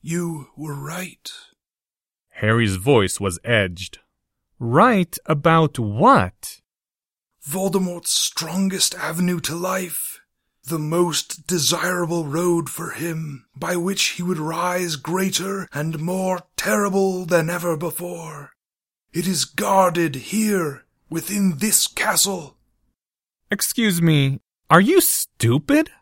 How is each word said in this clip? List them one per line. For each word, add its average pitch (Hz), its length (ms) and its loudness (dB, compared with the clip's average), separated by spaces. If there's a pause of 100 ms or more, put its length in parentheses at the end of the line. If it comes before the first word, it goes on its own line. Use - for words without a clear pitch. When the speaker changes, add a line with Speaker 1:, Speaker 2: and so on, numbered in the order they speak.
Speaker 1:
You 165 560 -6
were 147 200 -10
right." 165 540 -12 (1040)
Speaker 2:
Harry's 110 420 2
voice 101 420 2
was 95 240 -4
edged. 95 560 -2 (640)
Right 180 640 2
about 160 540 2
what? 113 800 2 (840)
Speaker 1:
Voldemort's 180 680 -2
strongest 185 840 0
avenue 175 460 0
to 147 160 -6
life, 185 640 -6 (440)
the 160 140 -4
most 160 680 -2
desirable 170 800 0
road 165 420 0
for 170 220 -10
him, 160 560 -8 (100)
by 165 200 -4
which 190 340 -2
he - 120 -8
would 175 160 -2
rise 170 580 -2
greater 185 760 -4
and 156 280 -4
more 185 400 -2 (160)
terrible 196 680 0
than 165 240 2
ever 170 280 -2
before. 160 760 -10 (600)
It 165 140 -4
is 175 180 0
guarded 180 720 2
here, 180 680 -2 (240)
within 185 500 0
this 202 280 2
castle. 185 720 -2 (920)
Speaker 2:
Excuse 202 520 0
me, 143 380 4 (280)
are 165 120 10
you 320 200 6
stupid? - 920 2 (120)